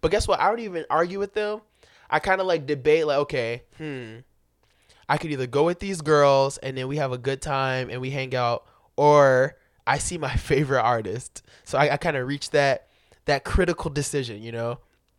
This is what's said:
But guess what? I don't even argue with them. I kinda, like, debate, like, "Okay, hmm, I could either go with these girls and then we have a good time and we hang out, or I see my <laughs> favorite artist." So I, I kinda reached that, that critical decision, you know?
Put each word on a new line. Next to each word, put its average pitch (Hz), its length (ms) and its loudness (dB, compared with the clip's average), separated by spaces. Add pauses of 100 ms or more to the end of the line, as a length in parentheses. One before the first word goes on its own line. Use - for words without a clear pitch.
But 160 100 0
guess 208 160 0
what? 190 140 2
I 180 80 4
don't 233 100 -2
even 180 300 -8
argue 175 300 0
with 202 140 -6
them. 214 280 -4 (480)
I 156 100 0
kinda, 190 240 0
like, 170 220 0
debate, 151 420 2
like, 143 120 2
"Okay, 127 440 -4 (140)
hmm, 127 400 -12 (880)
I 147 100 2
could 156 140 -6
either 131 160 -4
go 143 160 2
with 175 160 0
these 196 220 -6
girls 139 560 4
and 131 200 -10
then 131 120 -6
we 147 80 -4
have 135 160 -2
a 127 40 -6
good 135 240 -4
time 131 480 -2
and 127 120 -8
we 131 100 -6
hang 131 240 -6
out, 120 300 -2 (320)
or 143 580 6 (320)
I 139 120 2
see - 180 -6
my 131 180 -4
<laughs> - 160 -4
favorite 135 300 2
artist." 113 600 -2 (200)
So - 140 -4
I, 139 160 4
I 147 40 0
kinda 143 280 -2
reached 139 260 -8
that, 139 380 0 (340)
that 139 220 -2
critical 170 440 0
decision, 135 540 -6
you 113 80 -12
know? 117 280 -6 (400)